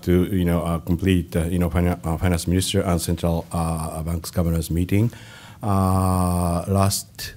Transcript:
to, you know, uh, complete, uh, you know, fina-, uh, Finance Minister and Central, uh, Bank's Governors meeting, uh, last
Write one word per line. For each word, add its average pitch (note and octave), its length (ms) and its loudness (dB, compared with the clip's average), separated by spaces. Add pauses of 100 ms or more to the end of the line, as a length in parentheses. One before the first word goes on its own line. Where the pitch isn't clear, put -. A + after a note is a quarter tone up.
to, F2+ 240 4 (100)
you F2+ 80 2
know, E2+ 200 2
uh, E2+ 160 -2
complete, F2+ 540 0
uh, D#2+ 120 2
you F2 140 0
know, F2 100 2
fina-, F2 340 2
uh, D#2+ 140 -2
Finance F2 280 0
Minister F#2 360 0
and F2 180 0
Central, E2 540 -2
uh, D#2+ 500 -4
Bank's E2 280 -6
Governors E2 380 0
meeting, G2 440 0 (500)
uh, F#2 1040 2
last - 680 0